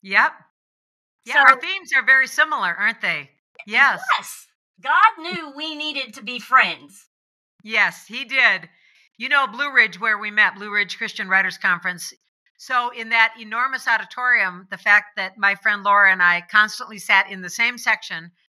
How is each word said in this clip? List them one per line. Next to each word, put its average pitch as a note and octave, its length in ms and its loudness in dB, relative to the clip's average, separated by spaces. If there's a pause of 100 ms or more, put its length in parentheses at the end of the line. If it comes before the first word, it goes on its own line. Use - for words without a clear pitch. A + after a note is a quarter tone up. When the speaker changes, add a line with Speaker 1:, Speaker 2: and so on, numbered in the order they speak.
Speaker 1:
Yep. G3+ 300 2 (920)
Yeah, B3 100 -8
Speaker 2:
So D4 60 4
Speaker 1:
our C4+ 200 6
themes F4+ 340 -8
are C4 100 2
very C4 220 4
similar, C4+ 480 -2
aren't A3 260 -4
they? D#3 300 -6 (360)
Yes. A3+ 340 2 (180)
Speaker 2:
Yes. - 280 -16 (340)
God F#4 380 2
knew E4 380 -10
we D#4 180 -10
needed C#4 400 -10
to C#4 80 -20
be B3 160 -12
friends. G3+ 720 -2 (560)
Speaker 1:
Yes, G#3+ 420 -2
he B3 180 -12
did. A3 460 0 (460)
You A#3+ 120 -10
know, C#4 200 2
Blue C4+ 240 -6
Ridge, A3 260 2
where G#3+ 180 0
we G#3 140 -8
met, G#3 240 2
Blue G3+ 180 -12
Ridge G#3 240 -2
Christian G#3 320 -8
Writers F#3 300 0
Conference. F3+ 560 -4 (420)
So B3 340 -4
in A3+ 180 -12
that A3+ 300 2
enormous A#3+ 500 -6
auditorium, G#3 840 -2
the F#3 80 -10
fact G#3 380 2
that F#3+ 200 -8
my G3 200 2
friend G#3 260 -2
Laura G3+ 300 6
and F#3 100 -2
I F3 260 2
constantly G#3+ 500 0
sat G3+ 320 2
in F#3+ 120 -12
the F3 80 -12
same A#3+ 260 -2
section, F3 540 -4 (280)